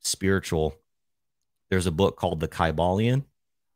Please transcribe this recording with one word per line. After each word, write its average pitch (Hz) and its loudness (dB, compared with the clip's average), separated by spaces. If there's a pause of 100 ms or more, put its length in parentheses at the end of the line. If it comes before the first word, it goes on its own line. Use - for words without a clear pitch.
spiritual, 90 -2 (960)
there's 90 0
a 90 2
book 92 2
called 85 -2
The 80 -4
Kybalion. 92 0 (520)